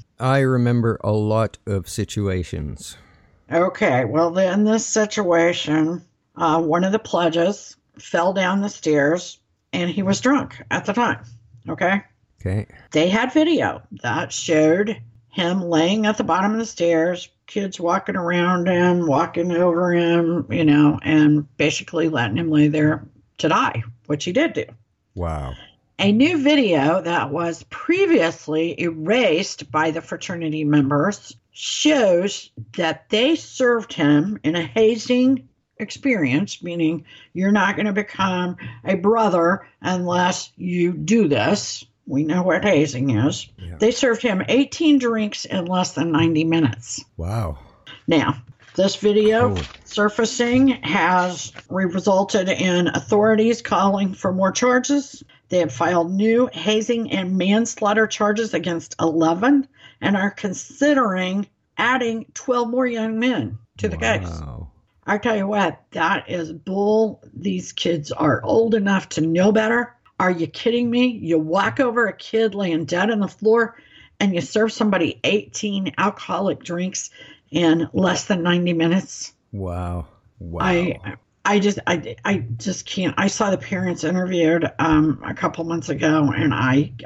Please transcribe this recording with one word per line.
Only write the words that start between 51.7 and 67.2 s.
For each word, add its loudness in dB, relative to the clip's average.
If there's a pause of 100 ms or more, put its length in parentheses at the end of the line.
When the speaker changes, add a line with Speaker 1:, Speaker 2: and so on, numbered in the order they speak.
Speaker 2:
in 0
authorities 2
calling 0
for -4
more 2
charges. 0 (260)
They 2
have 0
filed 0
new 2
hazing -2
and -2
manslaughter 2
charges -2
against -6
eleven 2 (340)
and 2
are -2
considering -2 (300)
adding -2
twelve -2
more 0
young -4
men -2 (200)
to -2
the -6
case. -2
Speaker 1:
Wow. -12 (380)
Speaker 2:
I 0
tell -2
you -2
what, 0 (100)
that -2
is -6
bull. -2 (120)